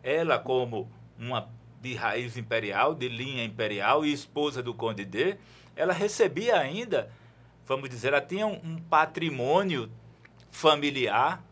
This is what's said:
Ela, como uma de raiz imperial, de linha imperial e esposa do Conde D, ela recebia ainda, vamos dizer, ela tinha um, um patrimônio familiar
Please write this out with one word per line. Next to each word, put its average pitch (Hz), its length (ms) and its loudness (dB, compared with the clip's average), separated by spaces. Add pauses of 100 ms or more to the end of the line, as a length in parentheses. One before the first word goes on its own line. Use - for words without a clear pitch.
Ela, 147 340 2
como 120 540 -2 (260)
uma 117 300 -6 (340)
de 127 140 -8
raiz 117 420 -2
imperial, 113 560 0
de 127 140 -4
linha 123 360 -6
imperial 110 640 0
e 147 60 2
esposa 143 500 -2
do 117 120 -6
Conde 110 320 -4
D, 120 320 0 (400)
ela 165 160 2
recebia 202 640 2
ainda, 160 520 -2 (560)
vamos 135 240 -2
dizer, 123 200 -2
ela 143 120 4
tinha 196 240 -4
um, 208 180 -4
um 165 140 -8 (120)
patrimônio 156 1000 2 (600)
familiar 143 1040 2